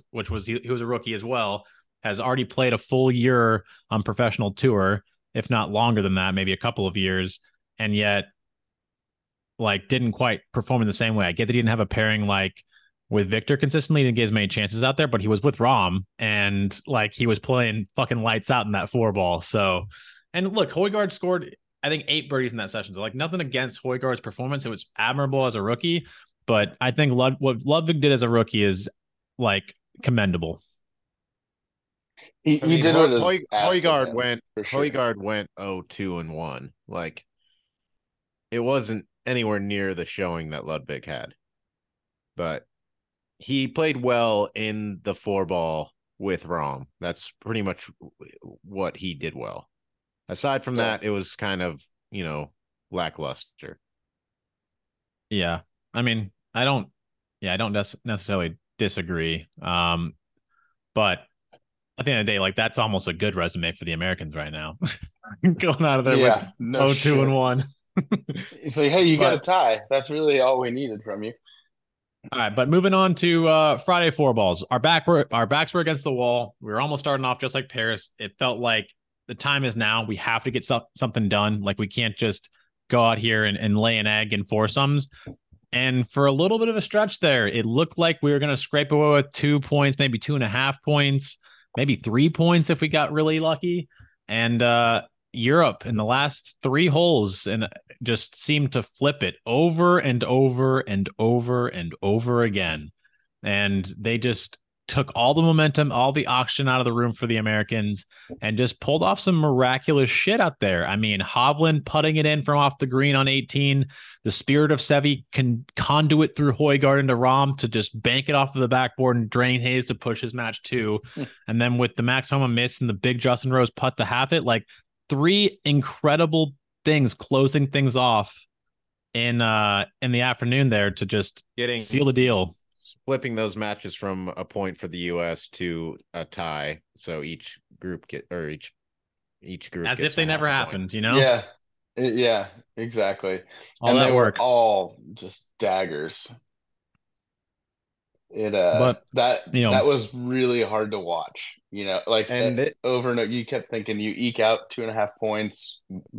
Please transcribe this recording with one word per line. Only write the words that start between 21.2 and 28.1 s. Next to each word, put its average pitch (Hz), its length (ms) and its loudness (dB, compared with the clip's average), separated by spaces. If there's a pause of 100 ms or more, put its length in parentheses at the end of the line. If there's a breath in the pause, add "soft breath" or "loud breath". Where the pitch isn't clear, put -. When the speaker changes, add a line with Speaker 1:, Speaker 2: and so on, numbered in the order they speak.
Speaker 1:
I 143 80 -4
think, 151 180 -4
eight 139 220 -2
birdies 131 220 -2
in 117 80 -8
that 98 100 -8
session. 101 240 -10
So, 95 80 -10
like, 104 140 -8
nothing 165 260 -6
against 127 420 -6
Højgaard's 131 380 -4
performance. 135 440 -8
It - 40 -6
was 107 260 -10
admirable 135 520 0
as 113 80 -2
a 107 60 -2
rookie, 147 440 -2 (400 loud breath)
but 104 340 2
I 127 120 2
think 139 220 2
Lud-, 127 260 2
what 135 260 0
Ludwig 160 340 2
did 143 120 4